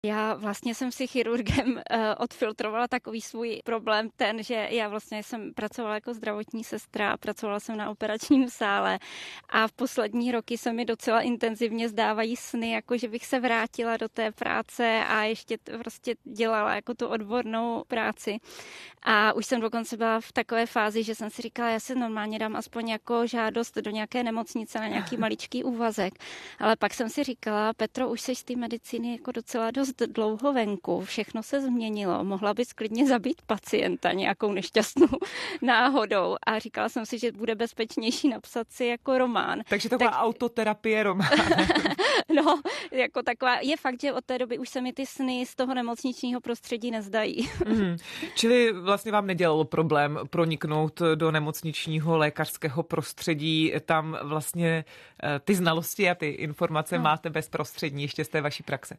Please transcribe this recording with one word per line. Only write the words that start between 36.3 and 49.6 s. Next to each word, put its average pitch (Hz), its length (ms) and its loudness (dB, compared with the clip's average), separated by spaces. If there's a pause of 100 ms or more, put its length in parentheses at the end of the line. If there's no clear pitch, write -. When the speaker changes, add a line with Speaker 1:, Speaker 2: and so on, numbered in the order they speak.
Speaker 1:
A 220 120 0
říkala 220 300 -4
jsem 226 180 -4
si, 233 120 -6
že 233 140 0
bude 226 220 -2
bezpečnější 226 760 0
napsat 226 420 -2
si - 140 -4
jako 240 340 2
román. 233 500 2
Speaker 2:
Takže 202 200 2
taková 240 220 4
Speaker 1:
Tak - 100 0
Speaker 2:
autoterapie 220 840 2
román. 196 320 2
Speaker 1:
<laughs> - 20 8 (1000)
No, 302 260 6 (320)
jako 247 300 0
taková, 247 380 0
je 294 160 0
fakt, 254 240 -4
že 285 120 0
od 254 120 -2
té 254 140 -4
doby 247 200 -2
už 254 100 -8
se 262 120 -4
mi 254 120 -2
ty 269 140 -4
sny 254 400 -2
z - 80 -18
toho 262 200 -2
nemocničního 247 680 -4
prostředí 240 500 -4
nezdají. 220 640 -2
<laughs> - 120 -2
Speaker 2:
Mhm. 202 300 2 (380)
Čili 233 380 6
vlastně 196 400 0
vám 208 140 4
nedělalo 165 380 4